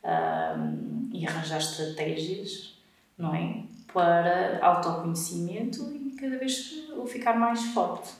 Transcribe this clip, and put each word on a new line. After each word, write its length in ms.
Ahm, 1080
e 140
arranjar 320
estratégias, 1120
não 160
é? 300
Para 680
autoconhecimento 1300
e 260
cada 180
vez 520
eu 180
ficar 300
mais 240
forte. 360